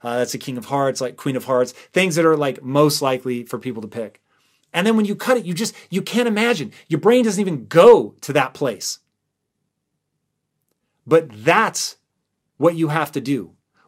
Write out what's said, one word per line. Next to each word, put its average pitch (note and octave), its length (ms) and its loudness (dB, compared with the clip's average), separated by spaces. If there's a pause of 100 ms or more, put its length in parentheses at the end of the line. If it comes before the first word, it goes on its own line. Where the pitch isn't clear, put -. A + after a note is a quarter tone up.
uh, A#2+ 180 -6
that's A#2+ 140 -4
the B2+ 60 -8
king B2+ 180 -10
of A2+ 100 -12
hearts, C#3 340 -2
like, B2+ 160 -8
queen C3+ 200 -6
of A#2 80 -8
hearts, B2+ 280 0
things F#3 420 -2
that E3 100 0
are, D#3+ 120 2
like, C#3+ 260 -4
most C#3+ 400 0
likely B2+ 420 -4
for A#2+ 140 -10
people A2+ 240 -10
to G#2+ 60 -12
pick. A2 340 -12 (500)
And F3+ 140 0
then A3+ 100 2
when G#3+ 100 2
you G3+ 100 -4
cut B3 200 0
it, G#3 80 -4
you F3 100 -8
just, G#3+ 200 -6 (160)
you F3+ 120 -4
can't A#3 260 -2
imagine. G#3+ 440 -2 (140)
Your D#3 140 -2
brain A#3 240 4
doesn't G3+ 160 -2
even D3+ 260 -4
go E3+ 540 8
to - 120 -8
that C3+ 220 0
place. - 460 -6 (2000)
But B2 380 0
that's F#3 520 0 (640)
what E3+ 180 2
you D#3+ 120 -2
have D3+ 240 -4
to C#3+ 80 -6
do A#2 320 -6 (360)